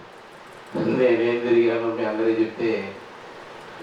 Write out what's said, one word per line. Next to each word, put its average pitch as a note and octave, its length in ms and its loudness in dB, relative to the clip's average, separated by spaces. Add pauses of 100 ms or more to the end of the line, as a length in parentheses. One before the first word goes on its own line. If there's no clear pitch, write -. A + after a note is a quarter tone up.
(800)
నేనేం A#2+ 640 2
తిరిగాను A#2 540 4
మీ A2+ 100 -2
అందరికీ A2 360 0
చెప్తే, A2 560 -2 (880)